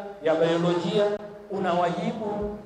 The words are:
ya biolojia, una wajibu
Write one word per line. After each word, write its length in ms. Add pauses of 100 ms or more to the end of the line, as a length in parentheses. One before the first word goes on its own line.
(220)
ya 120
biolojia, 720 (460)
una 220
wajibu 920